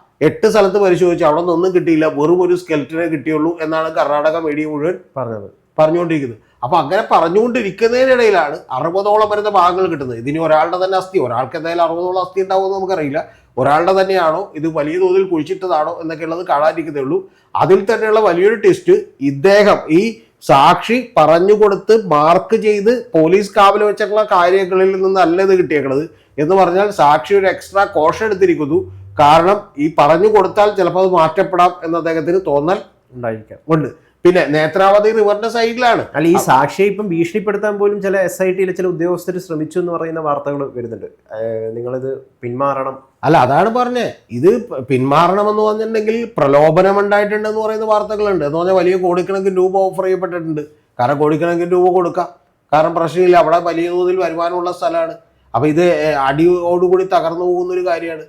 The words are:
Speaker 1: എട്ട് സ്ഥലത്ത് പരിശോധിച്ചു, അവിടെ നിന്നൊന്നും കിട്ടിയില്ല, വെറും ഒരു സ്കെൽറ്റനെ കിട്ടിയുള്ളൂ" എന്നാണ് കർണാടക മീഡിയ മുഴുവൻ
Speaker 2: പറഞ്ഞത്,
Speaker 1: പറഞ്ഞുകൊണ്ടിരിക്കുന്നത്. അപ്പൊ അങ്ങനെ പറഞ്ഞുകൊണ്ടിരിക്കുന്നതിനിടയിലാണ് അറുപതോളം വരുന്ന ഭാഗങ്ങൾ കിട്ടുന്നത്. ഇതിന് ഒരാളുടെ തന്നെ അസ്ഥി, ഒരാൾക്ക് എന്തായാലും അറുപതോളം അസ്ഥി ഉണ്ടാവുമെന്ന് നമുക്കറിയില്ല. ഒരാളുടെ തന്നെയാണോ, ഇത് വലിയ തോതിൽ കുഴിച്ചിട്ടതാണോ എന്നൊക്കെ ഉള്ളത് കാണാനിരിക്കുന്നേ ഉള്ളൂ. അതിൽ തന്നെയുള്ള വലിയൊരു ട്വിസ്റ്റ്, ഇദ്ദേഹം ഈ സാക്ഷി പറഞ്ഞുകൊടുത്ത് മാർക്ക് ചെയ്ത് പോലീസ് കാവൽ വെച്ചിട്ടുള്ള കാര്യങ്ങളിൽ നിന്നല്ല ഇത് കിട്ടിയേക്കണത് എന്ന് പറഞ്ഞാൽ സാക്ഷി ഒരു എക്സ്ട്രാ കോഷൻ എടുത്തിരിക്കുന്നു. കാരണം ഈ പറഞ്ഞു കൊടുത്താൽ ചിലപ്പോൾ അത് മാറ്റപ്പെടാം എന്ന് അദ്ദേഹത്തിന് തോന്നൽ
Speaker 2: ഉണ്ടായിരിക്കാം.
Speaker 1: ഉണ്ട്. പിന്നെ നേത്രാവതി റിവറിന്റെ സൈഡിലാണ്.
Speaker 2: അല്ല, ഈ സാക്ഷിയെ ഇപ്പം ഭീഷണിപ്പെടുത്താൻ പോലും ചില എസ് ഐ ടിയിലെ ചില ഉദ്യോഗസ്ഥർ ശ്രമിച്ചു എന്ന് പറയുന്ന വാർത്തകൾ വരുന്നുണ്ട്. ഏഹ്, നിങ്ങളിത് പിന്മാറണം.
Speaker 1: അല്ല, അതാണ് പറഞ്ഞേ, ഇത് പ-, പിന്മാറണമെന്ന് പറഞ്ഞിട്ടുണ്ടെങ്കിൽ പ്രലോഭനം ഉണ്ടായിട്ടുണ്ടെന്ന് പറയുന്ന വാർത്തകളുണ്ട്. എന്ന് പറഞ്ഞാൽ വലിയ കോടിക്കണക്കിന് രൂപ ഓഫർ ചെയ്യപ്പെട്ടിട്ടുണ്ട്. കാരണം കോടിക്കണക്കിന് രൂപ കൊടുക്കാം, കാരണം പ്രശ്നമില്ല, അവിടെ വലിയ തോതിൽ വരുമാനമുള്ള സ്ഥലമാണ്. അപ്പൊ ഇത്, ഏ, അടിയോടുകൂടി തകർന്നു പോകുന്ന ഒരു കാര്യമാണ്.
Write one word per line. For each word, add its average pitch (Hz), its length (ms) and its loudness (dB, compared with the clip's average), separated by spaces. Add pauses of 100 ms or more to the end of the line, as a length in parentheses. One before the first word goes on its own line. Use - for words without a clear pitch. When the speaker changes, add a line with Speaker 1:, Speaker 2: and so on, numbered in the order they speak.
(220)
Speaker 1:
എട്ട് 156 280 2
സ്ഥലത്ത് 196 280 2
പരിശോധിച്ചു, 175 460 2
അവിടെ 151 160 2
നിന്നൊന്നും 175 340 0
കിട്ടിയില്ല, 160 320 2
വെറും 156 360 2
ഒരു 175 120 2
സ്കെൽറ്റനെ 160 520 -4
കിട്ടിയുള്ളൂ" 160 540 -4
എന്നാണ് 160 340 -4
കർണാടക 151 420 0
മീഡിയ 156 300 -4
മുഴുവൻ 151 280 -4 (220)
Speaker 2:
പറഞ്ഞത്, 113 340 -10 (280)
Speaker 1:
പറഞ്ഞുകൊണ്ടിരിക്കുന്നത്. 156 720 -2 (140)
അപ്പൊ 147 120 -2
അങ്ങനെ 170 340 -2
പറഞ്ഞുകൊണ്ടിരിക്കുന്നതിനിടയിലാണ് 220 1500 0 (120)
അറുപതോളം 196 600 0
വരുന്ന 208 180 -4
ഭാഗങ്ങൾ 185 380 2
കിട്ടുന്നത്. 135 320 -6
ഇതിന് 143 200 -6
ഒരാളുടെ 165 460 0
തന്നെ 190 140 0
അസ്ഥി, 185 200 -4
ഒരാൾക്ക് 120 380 -4
എന്തായാലും 165 260 -4
അറുപതോളം 175 360 -2
അസ്ഥി 185 240 -4
ഉണ്ടാവുമെന്ന് 190 340 -2
നമുക്കറിയില്ല. 165 520 -6 (300)
ഒരാളുടെ 165 440 2
തന്നെയാണോ, 170 520 -2
ഇത് 156 140 -6
വലിയ 156 300 -4
തോതിൽ 185 260 2
കുഴിച്ചിട്ടതാണോ 170 760 -4
എന്നൊക്കെ 160 240 -10
ഉള്ളത് 170 220 -8
കാണാനിരിക്കുന്നേ 156 540 -2
ഉള്ളൂ. 165 300 -4 (260)
അതിൽ 196 380 2
തന്നെയുള്ള 220 260 0
വലിയൊരു 196 340 2
ട്വിസ്റ്റ്, 196 380 2 (280)
ഇദ്ദേഹം 185 580 2 (120)
ഈ 208 300 0 (220)
സാക്ഷി 170 760 2
പറഞ്ഞുകൊടുത്ത് 196 920 4
മാർക്ക് 170 500 2
ചെയ്ത് 214 580 0
പോലീസ് 180 420 2
കാവൽ 208 280 4
വെച്ചിട്ടുള്ള 208 380 0
കാര്യങ്ങളിൽ 190 800 2
നിന്നല്ല 190 400 2
ഇത് 190 160 2
കിട്ടിയേക്കണത് 143 520 -2 (280)
എന്ന് 156 180 0
പറഞ്ഞാൽ 190 340 2
സാക്ഷി 156 440 2
ഒരു 196 120 2
എക്സ്ട്രാ 190 380 -2
കോഷൻ 165 420 0
എടുത്തിരിക്കുന്നു. 180 680 0 (260)
കാരണം 170 400 4 (180)
ഈ 151 200 -2
പറഞ്ഞു 165 300 4
കൊടുത്താൽ 208 480 2
ചിലപ്പോൾ 180 280 0
അത് 185 80 0
മാറ്റപ്പെടാം 175 600 2 (100)
എന്ന് 165 140 -4
അദ്ദേഹത്തിന് 165 480 -2
തോന്നൽ 151 300 0 (360)
Speaker 2:
ഉണ്ടായിരിക്കാം. 113 460 -10 (100)
Speaker 1:
ഉണ്ട്. 151 420 -2 (140)
പിന്നെ 175 220 4
നേത്രാവതി 190 640 2
റിവറിന്റെ 214 380 0
സൈഡിലാണ്. 233 640 0
Speaker 2:
അല്ല, 151 140 0
ഈ 170 80 4
സാക്ഷിയെ 143 500 2
ഇപ്പം 208 220 -4
ഭീഷണിപ്പെടുത്താൻ 202 720 -2
പോലും 202 240 0
ചില 196 140 -2
എസ് 180 260 -2
ഐ 185 100 0
ടിയിലെ 185 200 -2
ചില 185 140 -4
ഉദ്യോഗസ്ഥർ 175 520 -4
ശ്രമിച്ചു 156 400 -8
എന്ന് 175 140 -4
പറയുന്ന 165 280 -6
വാർത്തകൾ 143 540 -6
വരുന്നുണ്ട്. 110 320 -10
ഏഹ്, 113 680 -10
നിങ്ങളിത് 131 500 -8 (160)
പിന്മാറണം. 131 560 -4 (260)
Speaker 1:
അല്ല, 151 140 4
അതാണ് 151 360 2
പറഞ്ഞേ, 247 380 -4 (180)
ഇത് 180 380 0
പ-, 170 80 -12
പിന്മാറണമെന്ന് 170 880 0
പറഞ്ഞിട്ടുണ്ടെങ്കിൽ 220 640 -2 (100)
പ്രലോഭനം 156 600 4
ഉണ്ടായിട്ടുണ്ടെന്ന് 208 640 0
പറയുന്ന 220 240 -4
വാർത്തകളുണ്ട്. 208 600 -2
എന്ന് 147 140 -2
പറഞ്ഞാൽ 185 160 0
വലിയ 180 220 2
കോടിക്കണക്കിന് 185 600 -2
രൂപ 185 200 2
ഓഫർ 190 280 -2
ചെയ്യപ്പെട്ടിട്ടുണ്ട്. 175 560 -4 (400)
കാരണം 139 180 0
കോടിക്കണക്കിന് 170 540 -2
രൂപ 180 160 4
കൊടുക്കാം, 175 400 -2 (440)
കാരണം 160 220 2
പ്രശ്നമില്ല, 170 420 2
അവിടെ 165 220 4
വലിയ 170 320 -4
തോതിൽ 180 260 -2
വരുമാനമുള്ള 175 560 -4
സ്ഥലമാണ്. 165 420 -4 (400)
അപ്പൊ 123 140 0
ഇത്, 156 160 2
ഏ, 156 280 0
അടിയോടുകൂടി 175 920 0
തകർന്നു 170 400 -2
പോകുന്ന 180 280 -2
ഒരു 180 140 -4
കാര്യമാണ്. 165 420 -4